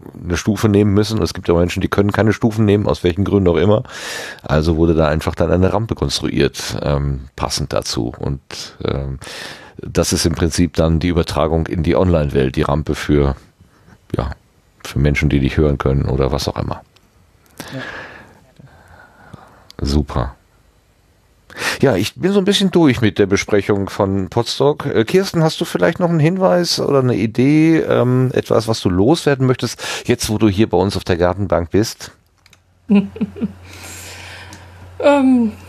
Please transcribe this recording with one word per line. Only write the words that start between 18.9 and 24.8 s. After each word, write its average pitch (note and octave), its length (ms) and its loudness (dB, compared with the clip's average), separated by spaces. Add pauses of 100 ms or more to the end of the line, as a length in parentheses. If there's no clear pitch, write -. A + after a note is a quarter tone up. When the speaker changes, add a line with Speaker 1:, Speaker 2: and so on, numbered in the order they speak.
Speaker 1:
Super. C#2 540 -2 (1500)
Ja, B2+ 140 4
ich F#2 200 -2
bin E3 160 -2
so G3+ 80 2
ein F#3 60 0
bisschen G3 260 2
durch D#3 300 4
mit G#2 180 0
der G#2 60 4
Besprechung G2 640 0
von G2 400 -2
Podstock. C#3 560 -2